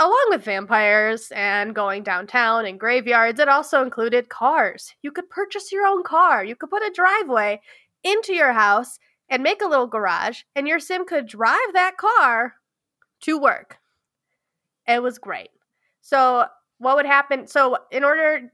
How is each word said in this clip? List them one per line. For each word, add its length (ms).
along 300
with 140
vampires 880
and 400
going 300
downtown 600
and 160
graveyards. 580
It 120
also 320
included 480
cars. 720
You 100
could 160
purchase 440
your 140
own 180
car. 380
You 140
could 140
put 120
a 120
driveway 680
into 300
your 220
house 440
and 140
make 180
a 80
little 200
garage, 520
and 100
your 120
sim 260
could 220
drive 480
that 240
car 560
to 140
work. 380
It 160
was 160
great. 320
So 460
what 180
would 80
happen? 420
So 300
in 140
order, 500